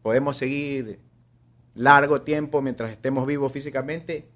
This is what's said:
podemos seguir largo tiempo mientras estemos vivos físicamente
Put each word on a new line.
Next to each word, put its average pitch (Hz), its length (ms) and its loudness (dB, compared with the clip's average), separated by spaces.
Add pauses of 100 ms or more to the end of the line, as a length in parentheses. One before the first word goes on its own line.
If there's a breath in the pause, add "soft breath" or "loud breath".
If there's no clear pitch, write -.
podemos 135 360 0
seguir 135 600 -6 (760)
largo 143 460 6
tiempo 151 400 -2
mientras 120 300 -6
estemos 135 340 -4
vivos 139 260 -2
físicamente 147 840 -8